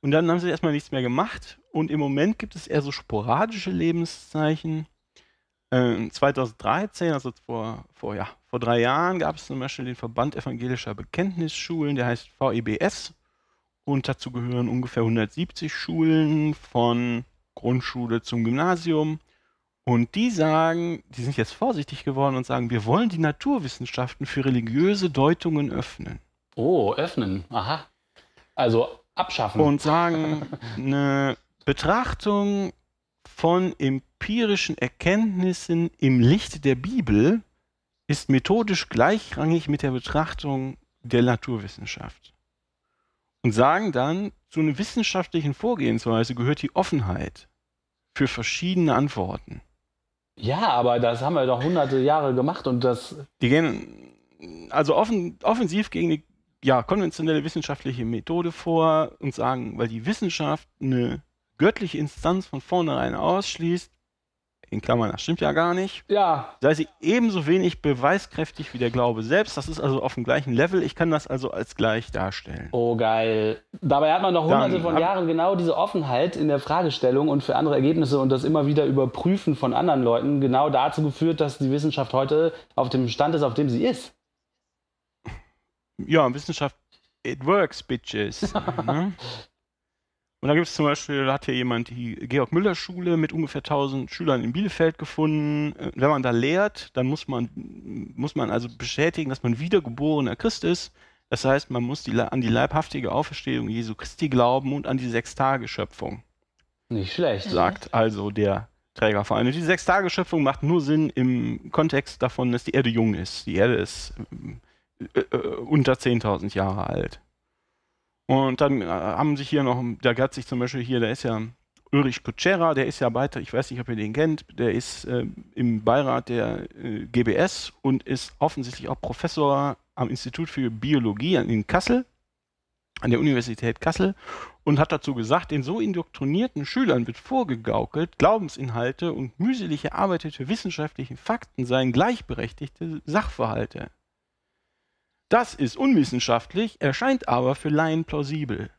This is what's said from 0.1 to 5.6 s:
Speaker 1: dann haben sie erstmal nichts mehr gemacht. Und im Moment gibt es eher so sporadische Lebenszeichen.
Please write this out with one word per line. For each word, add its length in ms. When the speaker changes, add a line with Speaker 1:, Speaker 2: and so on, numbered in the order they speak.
Speaker 1:
dann 180
haben 100
sie 100
erstmal 220
nichts 200
mehr 100
gemacht. 580
Und 200
im 80
Moment 400
gibt 160
es 120
eher 140
so 100
sporadische 800
Lebenszeichen. 1160